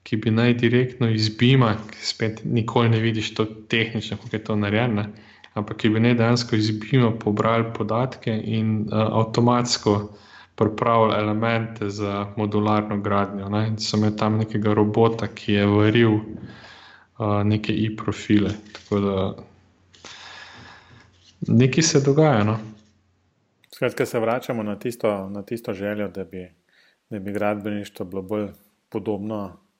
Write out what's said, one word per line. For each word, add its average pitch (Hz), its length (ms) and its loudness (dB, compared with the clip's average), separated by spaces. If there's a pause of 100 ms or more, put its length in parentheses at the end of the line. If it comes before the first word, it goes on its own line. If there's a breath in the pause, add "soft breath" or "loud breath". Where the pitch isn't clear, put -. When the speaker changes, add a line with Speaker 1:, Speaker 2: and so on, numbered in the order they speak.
Speaker 1:
ki - 180 -4
bi 113 120 0
naj 117 220 4
direktno 120 540 2
iz 107 220 2
bima, 120 560 4
ki - 180 -18
spet - 400 -6
nikoli 117 480 2
ne 113 80 4
vidiš 113 340 -2
to 110 120 -2 (220)
tehnično, 113 520 -2
kako - 160 -10
je 107 80 -6
to 110 120 -4
narejeno, 104 400 0
ne, 104 100 -2 (460 loud breath)
ampak - 280 -6
ki 117 100 2
bi 110 140 2
naj 120 160 4
dejansko 117 400 2
iz 107 120 0
bima 117 400 2
pobrali 113 600 0
podatke 113 640 -4
in, 110 460 -2
eh, 110 140 -4 (180)
avtomatsko 120 800 2 (640 loud breath)
pripravili 110 600 2
elemente 113 760 0
za 101 440 -4
modularno 107 680 0
gradnjo, 101 500 -2
ne. 104 180 0
In 110 120 -2
so - 180 -4
imeli 107 200 2
tam 107 200 2
nekega 107 360 0
robota, 107 540 2
ki - 260 -4
je 101 120 4
varil, 107 540 4 (960 loud breath)
eh, 104 300 0
neke 107 300 0
I 107 220 -2
profile. 101 560 0 (220)
Tako - 260 -4
da... 98 180 0 (2250 loud breath)
Nekaj 127 420 4
se 143 180 2
dogaja, 139 420 4
no. 110 160 0 (1080)
Speaker 2:
Skratka, 123 360 -4
se 123 140 -4
vračamo 117 440 -2
na 104 120 -4
tisto, 104 540 -4
na 101 140 -10
tisto 113 300 -8
željo, 101 340 -6
da 95 160 -10
bi, 90 200 -12 (680 soft breath)
da 107 80 -8
bi 98 120 -8
gradbeništvo 104 720 -4
bilo 92 160 -8
bolj 104 260 -4 (440)
podobno 101 680 -6 (220)